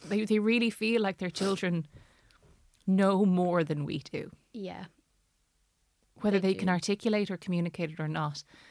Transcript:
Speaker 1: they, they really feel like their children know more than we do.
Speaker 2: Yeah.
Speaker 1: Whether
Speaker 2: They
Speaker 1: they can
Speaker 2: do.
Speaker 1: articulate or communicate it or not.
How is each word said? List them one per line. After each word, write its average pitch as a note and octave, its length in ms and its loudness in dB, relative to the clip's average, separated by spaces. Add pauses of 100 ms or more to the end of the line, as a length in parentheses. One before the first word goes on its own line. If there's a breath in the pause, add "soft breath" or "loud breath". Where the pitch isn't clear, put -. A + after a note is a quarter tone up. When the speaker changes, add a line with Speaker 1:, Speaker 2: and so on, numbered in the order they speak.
Speaker 1:
they, G3+ 200 -2
they G#3+ 140 2
really A#3 300 2
feel A3 320 0
like G3 160 -2
their F3+ 140 -6
children F#3 560 -2 (960 soft breath)
know F#3+ 400 4
more F3+ 380 4
than D3 220 -4
we C#3+ 140 -4
do. - 300 -10 (240)
Speaker 2:
Yeah. F3+ 320 -12 (1400)
Speaker 1:
Whether G3+ 180 2
Speaker 2:
They F#3+ 100 2
Speaker 1:
they F#3+ 100 2
can F#3 80 -2
Speaker 2:
do. F3+ 60 4
Speaker 1:
articulate G#3 580 0
or F3+ 60 -6
communicate E3+ 540 -4
it D#3+ 80 -10
or D#3 80 -4
not. D#3 360 -4 (280 loud breath)